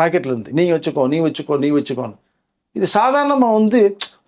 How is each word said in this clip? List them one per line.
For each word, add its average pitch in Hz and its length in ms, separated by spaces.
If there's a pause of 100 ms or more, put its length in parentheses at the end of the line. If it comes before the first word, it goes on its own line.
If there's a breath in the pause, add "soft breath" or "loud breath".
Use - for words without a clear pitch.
பாக்கெட்ல 156 320
இருந்து. 113 240
"நீங்க 175 180
வச்சுக்கோ, 151 280 (100)
நீ 160 120
வச்சுக்கோ, 147 380
நீ 143 140
வச்சுக்கோன்னு." 127 400 (600)
இது 190 100 (100)
சாதாரணமா 262 520 (100)
வந்து 220 200 (480 loud breath)